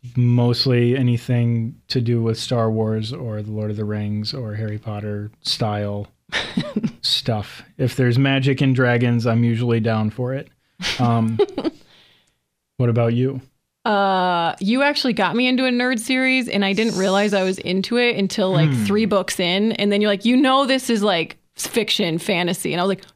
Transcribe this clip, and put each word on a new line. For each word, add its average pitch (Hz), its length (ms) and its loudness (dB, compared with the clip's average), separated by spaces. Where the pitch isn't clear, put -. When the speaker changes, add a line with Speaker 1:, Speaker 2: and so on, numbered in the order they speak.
Speaker 1:
mostly 120 800 2
anything 120 800 0
to - 120 -2
do 117 220 0
with 113 160 0
Star 113 340 -2
Wars 110 400 -2
or 110 300 -8
The 107 100 -10
Lord 107 200 -4
of 104 60 -6
the 107 80 -4
Rings 104 480 -4
or 113 220 -8
Harry 107 220 -6
Potter 104 540 -8
style 104 680 -4
Speaker 2:
<laughs> - 680 -4
Speaker 1:
stuff. - 640 -4
If 127 180 0
there's 123 220 2
magic 135 440 2
and 131 140 4
dragons, 120 500 2
I'm 117 180 4
usually 117 360 2
down 110 300 0
for 123 240 -6
it. 143 140 -10
Um, 113 400 2
Speaker 2:
<laughs> - 720 -20
Speaker 1:
what 123 120 2
about 117 240 2
you? 131 280 0
Speaker 2:
Uh, 185 760 2
you 233 220 2
actually 285 320 0
got 196 220 0
me 254 120 2
into 254 180 2
a 254 40 2
nerd 247 300 0
series, 262 500 0
and 196 160 0
I 196 80 0
didn't 220 240 0
realize 196 360 2
I 190 100 2
was 185 160 -2
into 190 380 -2
it 240 200 2
until, 190 340 -2
like, 156 180 4
Speaker 1:
Hmm. 120 160 0
Speaker 2:
three 208 200 2
books 190 340 -2
in. 196 340 0
And 208 180 0
then 202 100 2
you're 208 80 2
like, 202 160 -2
"You 247 120 4
know, 269 280 4
this 262 240 -2
is, 214 140 2
like, 175 340 -2
fiction, 185 640 -2
fantasy." 175 560 -2
And 175 80 -2
I - 20 0
was 196 60 0
like, 185 160 -4